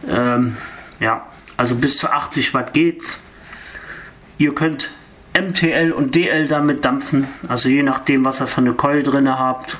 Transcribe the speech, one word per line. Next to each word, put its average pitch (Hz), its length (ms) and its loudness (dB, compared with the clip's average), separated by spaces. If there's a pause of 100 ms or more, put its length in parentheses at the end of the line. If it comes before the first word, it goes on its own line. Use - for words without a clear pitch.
Ähm, 123 500 0 (440)
ja, 113 260 -2 (300)
also 120 180 2
bis 135 220 2
zu - 120 0
achtzig - 460 -2
Watt 127 180 -2
geht's. 165 460 0 (1200)
Ihr 147 160 2
könnt 156 360 -2 (420)
M 185 220 -2
T 165 180 2
L 165 180 2
und 139 240 0
D 170 140 4
L 156 180 2
damit 147 380 0
dampfen. 135 420 0 (220)
Also 123 200 2
je 139 140 4
nachdem, 135 420 2
was 135 160 0
ihr 131 60 0
für - 140 0
eine 123 140 4
Keule 143 280 2
drinne 135 380 2
habt. 127 400 -4